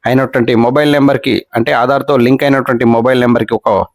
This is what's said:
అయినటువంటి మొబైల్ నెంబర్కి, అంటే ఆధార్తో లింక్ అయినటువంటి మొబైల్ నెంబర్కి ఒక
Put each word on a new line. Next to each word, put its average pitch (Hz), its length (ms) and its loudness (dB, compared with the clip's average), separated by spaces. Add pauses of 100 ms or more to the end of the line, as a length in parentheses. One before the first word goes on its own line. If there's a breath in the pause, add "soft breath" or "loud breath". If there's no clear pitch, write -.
అయినటువంటి 127 500 0 (120)
మొబైల్ 147 300 0
నెంబర్కి, 139 400 0 (220)
అంటే 117 140 -2 (100)
ఆధార్తో 139 340 0 (100)
లింక్ 131 200 0
అయినటువంటి 127 400 0 (100)
మొబైల్ 127 300 0
నెంబర్కి 117 340 0
ఒక 117 100 -2 (240)